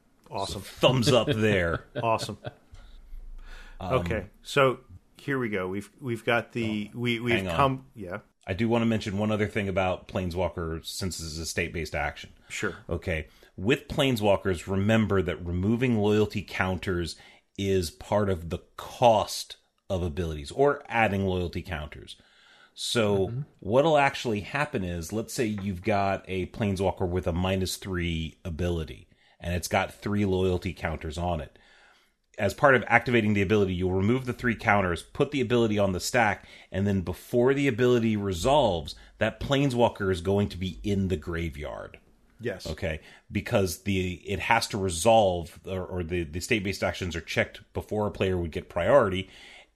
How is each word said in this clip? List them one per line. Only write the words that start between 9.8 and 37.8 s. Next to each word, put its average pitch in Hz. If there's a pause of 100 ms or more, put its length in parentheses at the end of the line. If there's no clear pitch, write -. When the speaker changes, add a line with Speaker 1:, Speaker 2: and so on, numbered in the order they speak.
Speaker 2:
Planeswalker, 85
since -
this 82
is 78
a 80
state-based 82
action. 73 (180)
Speaker 1:
Sure. 92 (140)
Speaker 2:
Okay. 85 (280)
With 117
Planeswalkers, 104
remember 98
that 87
removing 110
loyalty 104
counters 90 (420)
is 95
part 104
of 82
the 85 (180)
cost - (320)
of 92
abilities, 78
or 139
adding 101
loyalty 90
counters. 76 (580)
So 104
Speaker 3:
Mm-hmm. 123 (180)
Speaker 2:
what'll 143
actually 131
happen 143
is, 87
let's 110
say 123
you've 98
got 98
a 92
Planeswalker 95
with 90
a 85
minus 92
three 85
ability, 85 (320)
and 87
it's 90
got 95
three 104
loyalty 92
counters 80
on 85
it. - (800)
As 101
part 139
of 110
activating 113
the 101
ability, 98
you'll 90
remove 110
the 120
three 113
counters, 98
put -
the 135
ability 113
on 98
the 90
stack, 107 (240)
and 98
then 190
before 123
the 139
ability 117